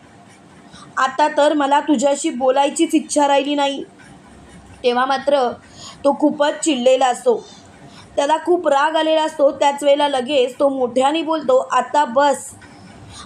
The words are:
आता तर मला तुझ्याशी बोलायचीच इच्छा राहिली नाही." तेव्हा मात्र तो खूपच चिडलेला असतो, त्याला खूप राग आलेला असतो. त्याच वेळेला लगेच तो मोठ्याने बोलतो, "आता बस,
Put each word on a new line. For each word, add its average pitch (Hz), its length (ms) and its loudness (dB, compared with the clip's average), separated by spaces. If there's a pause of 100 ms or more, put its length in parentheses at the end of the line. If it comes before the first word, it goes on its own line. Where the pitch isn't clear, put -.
(960)
आता 294 300 0
तर 302 260 2
मला 285 260 2
तुझ्याशी 285 500 0
बोलायचीच 277 640 0
इच्छा 294 340 0
राहिली 277 280 0
नाही." 277 280 -2 (1000)
तेव्हा 247 220 0
मात्र 269 460 0 (540)
तो 285 140 2
खूपच 294 440 0
चिडलेला 262 440 2
असतो, 240 380 -2 (720)
त्याला 294 300 0
खूप 339 220 0
राग 294 280 2
आलेला 311 280 0
असतो. 302 280 0
त्याच 285 320 0
वेळेला 285 240 4
लगेच 262 520 -2
तो 285 100 2
मोठ्याने 262 520 0
बोलतो, 277 500 0
"आता 254 340 0
बस, 269 460 0 (760)